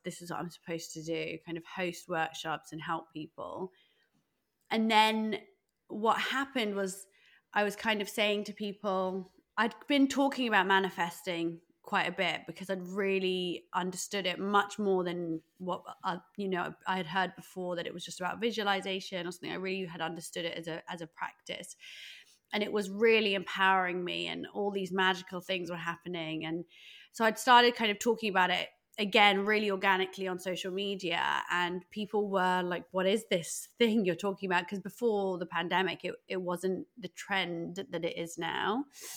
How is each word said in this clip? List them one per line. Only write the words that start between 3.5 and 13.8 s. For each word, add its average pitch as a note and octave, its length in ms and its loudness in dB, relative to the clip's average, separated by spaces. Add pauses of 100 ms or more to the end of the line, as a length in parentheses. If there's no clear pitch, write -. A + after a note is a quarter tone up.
And A3 200 2
then A3 500 4 (480)
what G#3+ 320 2
happened B3 560 -2
was F#3+ 300 -4 (480)
I G#3 100 2
was G3+ 120 -2
kind G#3+ 260 0
of F#3+ 60 -4
saying G#3 360 0
to G#3 100 -8
people, F#3+ 800 -4 (240)
I'd A3 180 2 (140)
been C#4 200 6
talking C4+ 400 2
about G3 180 4
manifesting F3 920 0 (220)
quite F3 260 0
a F3 40 -4
bit F3 340 0
because F3+ 240 -10
I'd F#3 160 -4
really F#3 880 0
understood F#3 520 -2